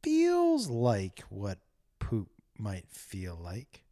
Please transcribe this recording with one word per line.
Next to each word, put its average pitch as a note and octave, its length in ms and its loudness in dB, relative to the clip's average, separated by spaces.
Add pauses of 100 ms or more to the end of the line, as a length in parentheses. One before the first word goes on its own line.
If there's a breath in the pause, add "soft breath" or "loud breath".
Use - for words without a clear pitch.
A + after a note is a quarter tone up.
feels E4 640 4
like A#2 600 0
what G2+ 300 -6 (400)
poop G#2+ 300 -6 (280)
might F#2+ 320 -8
feel F#2 520 -12
like. F#2+ 500 -12